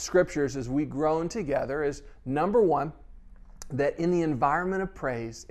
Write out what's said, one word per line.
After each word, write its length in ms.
Scriptures, 560
as 140
we've 200
grown 380
together, 560
is 180
number 380
one, 280
that 320
in 100
the 120
environment 600
of 120
praise, 560